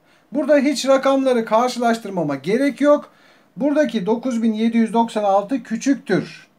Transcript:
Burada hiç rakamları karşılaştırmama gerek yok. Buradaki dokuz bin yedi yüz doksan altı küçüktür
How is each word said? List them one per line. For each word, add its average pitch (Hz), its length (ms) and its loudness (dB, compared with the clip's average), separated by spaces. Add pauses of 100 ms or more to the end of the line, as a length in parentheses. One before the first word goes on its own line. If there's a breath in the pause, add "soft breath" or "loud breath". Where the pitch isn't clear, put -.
(320 soft breath)
Burada 294 260 2
hiç 262 300 0
rakamları 269 580 2
karşılaştırmama 226 880 -2
gerek 226 460 -2
yok. 294 280 2 (480 soft breath)
Buradaki 254 480 0
dokuz 233 380 -2
bin 226 100 0
yedi 226 240 -2
yüz 220 160 2
doksan 226 300 0
altı 202 400 0
küçüktür - 840 -4 (120)